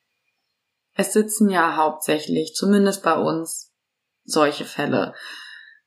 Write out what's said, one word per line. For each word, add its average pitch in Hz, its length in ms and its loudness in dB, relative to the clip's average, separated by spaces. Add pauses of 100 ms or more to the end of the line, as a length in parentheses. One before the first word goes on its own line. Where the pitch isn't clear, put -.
(920)
es 196 200 -2
sitzen 214 360 4
ja 165 260 2
hauptsächlich, 156 800 -2
zumindest 196 500 2
bei 160 140 2
uns, - 560 -6 (500)
solche 147 420 0
Fälle. - 500 -2 (720)